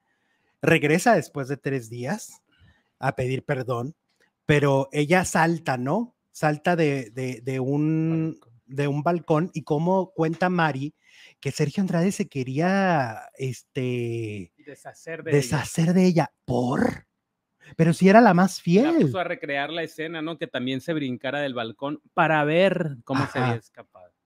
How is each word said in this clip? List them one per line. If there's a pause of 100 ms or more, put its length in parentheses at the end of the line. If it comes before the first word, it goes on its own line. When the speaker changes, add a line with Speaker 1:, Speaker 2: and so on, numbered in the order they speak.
(600)
Speaker 1:
regresa
después
de
tres
días (580)
a
pedir
perdón, (500)
pero
ella
salta,
¿no? (160)
Salta
de,
de,
de
un,
Speaker 2:
Balcón.
Speaker 1:
de
un
balcón,
y
cómo
cuenta
Mari (460)
que
Sergio
Andrade
se
quería,
este,
Speaker 2:
Deshacer
de
ella.
Speaker 1:
deshacer
de
ella. (120)
¿Por? (680)
Pero
si
era
la
más
Speaker 2:
La
Speaker 1:
fiel.
Speaker 2:
puso
a
recrear
la
escena,
¿no?
Que
también
se
brincara
del
balcón (120)
para
ver
cómo
se
Speaker 1:
Ajá.
Speaker 2:
había
escapado. (120)